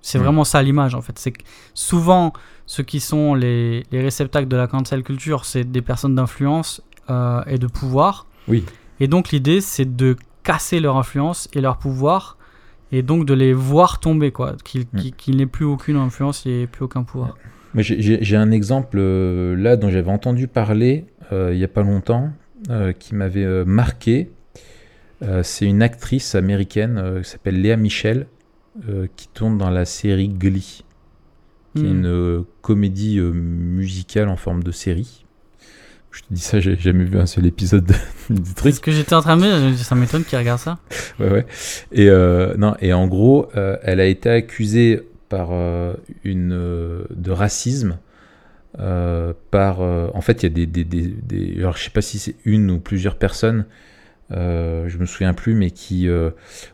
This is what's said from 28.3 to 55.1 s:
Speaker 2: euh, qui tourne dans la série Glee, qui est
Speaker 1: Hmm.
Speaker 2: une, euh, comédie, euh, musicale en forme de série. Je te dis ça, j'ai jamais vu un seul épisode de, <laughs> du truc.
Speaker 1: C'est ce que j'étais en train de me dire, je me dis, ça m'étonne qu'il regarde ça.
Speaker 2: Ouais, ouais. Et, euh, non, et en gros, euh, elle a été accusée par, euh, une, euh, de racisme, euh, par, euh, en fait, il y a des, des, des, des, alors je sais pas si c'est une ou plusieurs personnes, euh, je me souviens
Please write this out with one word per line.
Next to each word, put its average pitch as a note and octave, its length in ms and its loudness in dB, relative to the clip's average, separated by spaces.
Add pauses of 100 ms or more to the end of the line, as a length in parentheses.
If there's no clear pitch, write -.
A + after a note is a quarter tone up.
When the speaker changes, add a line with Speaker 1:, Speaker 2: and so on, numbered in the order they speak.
Speaker 2:
euh, F#2+ 180 -4 (100)
qui - 100 -20
tourne A2 300 -2
dans F#2+ 120 0
la F2+ 140 0
série G2 460 0
Glee, F#2+ 540 -2 (920)
qui D3+ 100 0
est G2 40 0
Speaker 1:
Hmm. - 80 0
Speaker 2:
une, F2+ 100 0
euh, F2 340 0 (200)
comédie, G2+ 580 0
euh, F2 140 2
musicale F2+ 960 -2
en F2+ 80 -2
forme F2 260 -4
de F2 80 -4
série. - 540 -6 (840)
Je - 100 -20
te - 100 -20
dis F2 100 -4
ça, - 180 0
j'ai F#2 180 2
jamais F2+ 260 2
vu F#2 160 0
un F#2 80 4
seul F2+ 180 0
épisode F2+ 400 2
de, F#2+ 80 6 (200)
<laughs> - 200 -18
du F#2 200 -2
truc. C#3+ 180 2
Speaker 1:
C'est - 0 -
ce C3 80 0
que D#3 120 -2
j'étais D3+ 220 0
en E3 80 6
train D#3+ 160 4
de F3 40 4
me G3 60 4
dire, F#3+ 120 4
je C3+ 60 4
me C3 60 4
dis, B2 120 -2
ça B2 100 -2
m'étonne B2 300 2
qu'il C#3+ 160 -4
regarde A#2+ 200 0
ça. E3+ 200 -8 (400)
Speaker 2:
Ouais, G2+ 100 2
ouais. G2+ 160 2 (460)
Et, G2+ 180 8
euh, F2+ 480 6
non, G#2 220 2
et F2+ 140 2
en F#2 140 4
gros, A2 480 4
euh, G2 280 -2
elle F#2 160 0
a F#2+ 60 6
été F#2+ 240 2
accusée A2+ 720 2 (260)
par, F2+ 220 -4
euh, F2 420 -2 (300)
une, F2+ 300 -2
euh, F2 500 -4 (100)
de F2 180 -6
racisme, G#2 680 -2 (840)
euh, F2 540 -2 (180)
par, G2 300 2
euh, F2 320 -2
en F2+ 80 -6
fait, - 200 2
il - 40 0
y E2 60 2
a D#2 40 -4
des, E2+ 100 0
des, E2 200 -4
des, E2+ 220 -4
des, F2+ 520 -6
alors F2+ 160 -2
je - 80 -10
sais - 60 -12
pas G#2+ 120 -2
si - 160 -6
c'est - 180 -8 (100)
une G#2 260 4
ou E2+ 80 0
plusieurs F#2 380 -4
personnes, A2+ 480 0 (640)
euh, E2+ 560 -2
je F2 100 -8
me F2+ 80 -2
souviens F#2 280 0